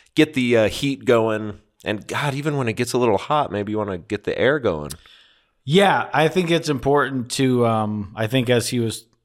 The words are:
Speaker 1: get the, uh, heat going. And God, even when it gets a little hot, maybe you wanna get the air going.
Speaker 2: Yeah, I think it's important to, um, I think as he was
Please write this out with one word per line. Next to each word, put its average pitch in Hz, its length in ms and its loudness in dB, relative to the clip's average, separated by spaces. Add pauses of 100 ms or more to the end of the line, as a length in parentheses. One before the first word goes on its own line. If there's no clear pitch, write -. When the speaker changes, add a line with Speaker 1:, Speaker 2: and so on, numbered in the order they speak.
(140)
Speaker 1:
get 151 220 2
the, 120 220 2
uh, 107 120 4
heat 135 360 -4
going. 110 520 2 (260)
And 101 220 -6
God, 135 300 -4
even 143 220 -4
when 127 100 -2
it 110 60 -2
gets 120 200 -4
a 127 60 2
little 113 180 2
hot, 147 340 -2
maybe 101 200 -4
you 107 80 -4
wanna 98 180 -4
get 98 280 -8
the - 120 -2
air 139 220 2
going. 78 320 -2 (760)
Speaker 2:
Yeah, 156 480 4
I 151 140 4
think 170 240 0
it's 160 180 0
important 135 640 0
to, 123 340 2
um, 107 500 -2
I 110 120 -4
think 123 200 0
as 120 220 2
he 123 100 -2
was 113 260 -4 (200)